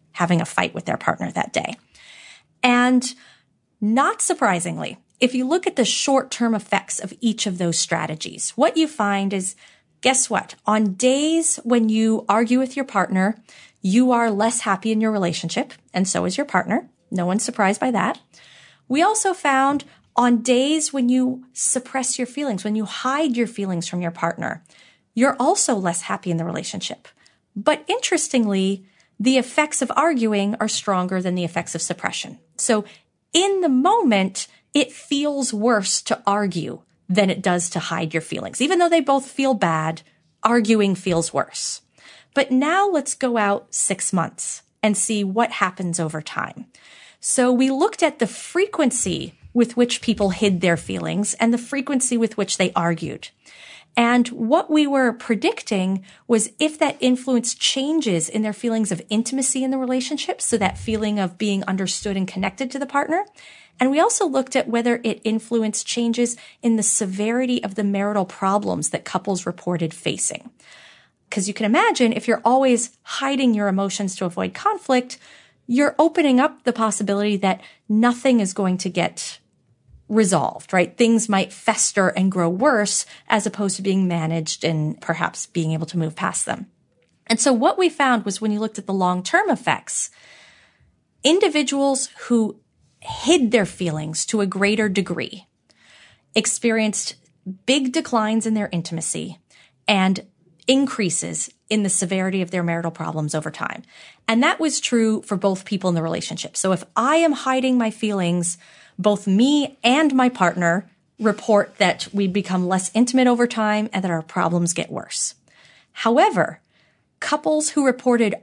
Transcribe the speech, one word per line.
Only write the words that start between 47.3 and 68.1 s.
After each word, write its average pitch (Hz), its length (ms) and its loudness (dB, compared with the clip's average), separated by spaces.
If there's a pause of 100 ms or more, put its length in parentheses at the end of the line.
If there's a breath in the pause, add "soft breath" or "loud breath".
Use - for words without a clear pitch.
we 262 180 2
looked 339 320 0
at 302 160 0
the 226 80 0
frequency - 1120 -2 (160)
with 240 220 2
which 240 260 0
people 202 280 0
hid 185 300 0
their 175 160 4
feelings 175 580 -4
and 233 200 2
the 240 40 0
frequency 262 580 -2
with 226 200 -2
which 190 220 -4
they 185 160 0
argued. 165 540 -2 (680 loud breath)
And 240 320 4
what 240 400 0
we 302 200 4
were 262 240 2
predicting 196 920 -2 (220 loud breath)
was 226 320 2
if 302 220 0
that 277 180 2
influence 254 560 0
changes 269 720 0
in 214 140 -2
their 214 100 -2
feelings 226 380 -2
of 175 180 -4
intimacy 254 540 -2
in 262 80 -2
the 269 80 -2
relationship, 254 640 -4
so - 160 0
that 190 180 0
feeling 214 440 -2
of 180 180 -2
being 202 260 0
understood 190 520 -4
and 190 100 -2
connected 202 460 -4
to 277 80 -8
the 277 60 -6
partner. 302 380 -2 (540 loud breath)
And 262 140 2
we 294 80 4
also 403 260 2
looked 269 300 -2
at 262 120 0
whether 233 360 0
it 214 180 -4
influenced 220 640 -2
changes 240 500 0 (240 loud breath)
in 233 140 2
the 214 80 2
severity 226 800 0
of 196 140 -6
the 214 80 -2
marital 202 400 0